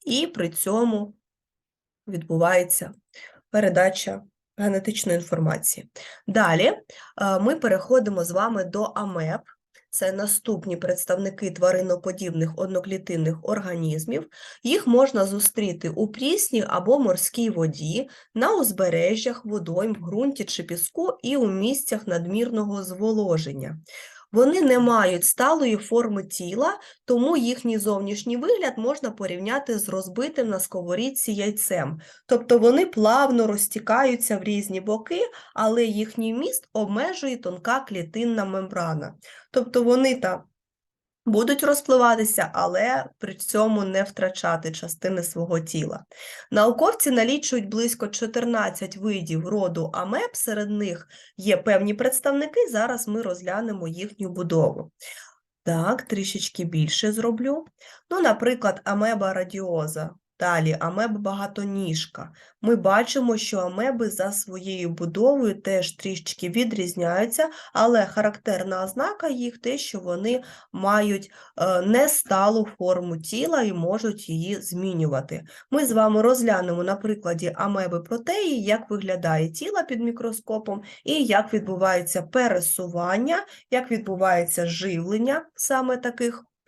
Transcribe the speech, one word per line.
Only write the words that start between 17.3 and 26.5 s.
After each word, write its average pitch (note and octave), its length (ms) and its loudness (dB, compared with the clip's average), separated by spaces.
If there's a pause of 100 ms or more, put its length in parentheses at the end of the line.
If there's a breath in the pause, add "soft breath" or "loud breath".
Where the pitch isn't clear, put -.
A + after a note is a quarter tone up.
воді, D#3+ 580 -2 (260 loud breath)
на E4 220 2
узбережжях, G3 880 0
водойм, G3+ 500 -2
в E3+ 120 -10
ґрунті B3 380 -2
чи - 180 -6
піску F3 500 -4 (100)
і C4 140 -2
у B3 100 4
місцях G#3+ 600 -2
надмірного G3+ 760 -2
зволоження. F3+ 960 -2 (540 loud breath)
Вони C#4 280 6
не B3+ 180 6
мають G#3 460 4
сталої C4+ 520 2
форми G#3+ 480 0
тіла, A3+ 540 -2 (260 loud breath)